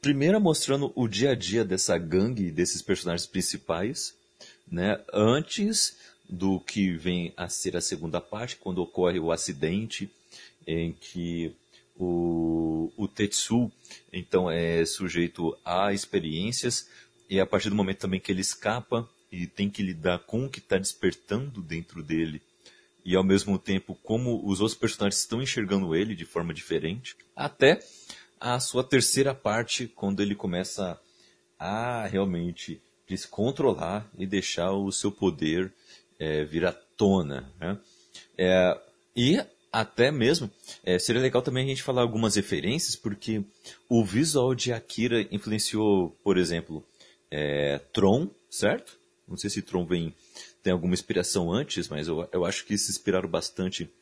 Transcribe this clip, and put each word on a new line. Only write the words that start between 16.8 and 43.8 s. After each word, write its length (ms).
e 120
a 60
partir 240
do 60
momento 240
também 200
que 120
ele 100
escapa 680
e 160
tem 220
que 140
lidar 360
com 260
o 40
que 120
tá 160
despertando 880
dentro 400
dele, 380
e 120
ao 80
mesmo 340
tempo 460
como 440
os 140
outros 180
personagens 420
estão 200
enxergando 540
ele 200
de 100
forma 280
diferente, 640
até 440
a 200
sua 240
terceira 500
parte, 540
quando 340
ele 140
começa 640
a 460
realmente 760
descontrolar 1000
e 100
deixar 440
o 200
seu 200
poder, 600
é, 260
vir 220
à 80
tona, 840
né? 180
É, 400
e 260
até 400
mesmo, 380
é, 160
seria 220
legal 200
também 220
a 40
gente 160
falar 180
algumas 340
referências, 600
porque 460